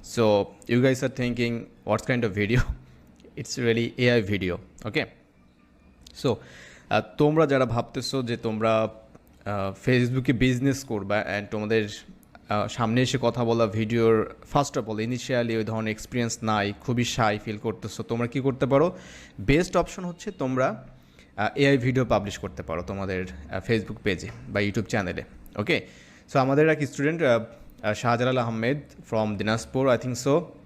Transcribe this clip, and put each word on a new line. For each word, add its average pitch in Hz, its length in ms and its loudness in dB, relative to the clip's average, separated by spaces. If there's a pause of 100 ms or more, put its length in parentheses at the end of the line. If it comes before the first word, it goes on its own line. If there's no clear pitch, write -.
(160)
So 107 300 4 (240)
you 120 120 4
guys 131 180 4
are 127 180 -2
thinking, 120 420 -2 (300)
"What 107 180 0
kind 123 140 0
of 98 160 -2
video?" 104 220 2 (380)
<laughs> - 400 -20
It's - 200 -10
really 117 400 0
এআই 120 260 4
video, 95 340 -2 (260)
okay? 113 220 -4 (1160)
So, 120 120 2
আহ, - 680 -4 (160)
তোমরা 156 280 4
যারা 135 200 2
ভাবতেছো 120 580 -4
যে 117 140 -4
তোমরা, 110 460 2
আহ, - 1040 -6
Facebook-এ 127 440 2
বিজনেস 127 500 0
করবা 104 380 -2
and 101 300 -4
তোমাদের, 107 380 0 (600)
আহ, 104 180 0
সামনে 117 340 0
এসে 123 200 0
কথা 120 240 0
বলা 117 220 4
ভিডিওর 113 680 2 (200)
first 143 200 0
of 131 100 -2
all 107 140 -6
initially 120 600 -2
ওই 110 60 0
ধরনের 110 280 -4
এক্সপিরিয়েন্স 117 500 -4
নাই, 104 400 0
খুবই 120 220 0 (140)
shy 107 280 2
ফিল 107 120 -6
করতেছো, 110 460 -8
তোমরা 117 240 -2
কি 135 120 -4
করতে 135 260 0
পারো? 147 320 2 (420)
বেস্ট 156 380 2
অপশন 175 280 -2
হচ্ছে 175 260 -10
তোমরা, 131 540 -2 (500)
আহ, 104 200 -2
এআই 139 220 4
ভিডিও 123 280 2
পাবলিশ 101 320 0
করতে 95 260 -10
পারো 82 180 -4
তোমাদের, 95 440 -6
আহ, - 440 -10
Facebook 113 340 0
পেজে 95 240 -2 (220)
বা 101 100 -2
YouTube 101 260 0
চ্যানেলে, 92 380 -4 (340)
ওকে? 107 300 -2 (460)
So 151 40 4
আমাদের 139 320 4
এক 151 180 2
স্টুডেন্ট, 160 360 -2
আহ, 117 200 4 (400)
আহ, 107 100 0
শাহজালাল 123 440 0
আহমেদ 117 400 -2 (340)
from 107 260 0
দিনাজপুর, 113 500 0
I 123 100 6
think 127 180 -4
so। 143 260 2 (240)